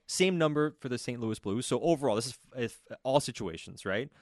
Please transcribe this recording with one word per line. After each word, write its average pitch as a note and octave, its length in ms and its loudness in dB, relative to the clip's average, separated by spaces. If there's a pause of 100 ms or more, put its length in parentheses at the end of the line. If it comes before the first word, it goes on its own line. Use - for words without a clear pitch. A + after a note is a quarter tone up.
Same F#3 300 2
number D3+ 420 2
for - 80 -8
the B2 100 -2
Saint A#2+ 220 -6
Louis A2 200 -2
Blues. G#2+ 260 -2
So B2 160 2
overall, C3+ 340 2
this A#2 120 0
is B2 100 -10 (200)
if, A#2+ 240 -4 (220)
all C3+ 160 4
situations, F2+ 680 -8
right? G#2+ 240 -2 (120)